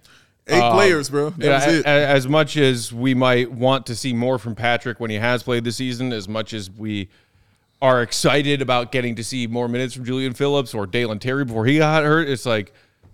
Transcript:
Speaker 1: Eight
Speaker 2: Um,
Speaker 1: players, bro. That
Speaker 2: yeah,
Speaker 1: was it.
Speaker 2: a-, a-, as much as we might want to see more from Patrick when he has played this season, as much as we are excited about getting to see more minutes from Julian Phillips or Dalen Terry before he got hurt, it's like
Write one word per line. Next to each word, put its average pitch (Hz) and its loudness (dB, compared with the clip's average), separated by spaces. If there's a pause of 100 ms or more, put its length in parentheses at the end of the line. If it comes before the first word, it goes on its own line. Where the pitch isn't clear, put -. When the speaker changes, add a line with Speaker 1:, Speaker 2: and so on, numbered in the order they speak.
(480)
Speaker 1:
Eight 165 4
Speaker 2:
Um, 120 4
Speaker 1:
players, 151 4
bro. 143 -2
That 165 -10
Speaker 2:
yeah, 139 4
Speaker 1:
was 165 4
it. 127 0
Speaker 2:
a-, 147 0
a-, 147 4
as 139 4
much 151 2
as 123 2
we 127 0
might 123 2
want 127 0
to 120 -8
see 127 -6
more 123 0
from 117 -8
Patrick 120 -2
when 113 -6
he 107 -4
has 120 0
played 120 -2
this 117 -4
season, 127 -6
as 101 -8
much 110 -6
as 101 -8
we 104 -8 (720)
are 127 4
excited 139 0
about 123 -2
getting 120 -2
to 113 -8
see 123 -6
more 120 -4
minutes 120 -4
from 127 -12
Julian 131 -4
Phillips 139 -2
or 101 -6
Dalen 110 -2
Terry 135 -2
before 113 -2
he 147 4
got 156 4
hurt, 151 2
it's 127 -4
like 110 -2 (400)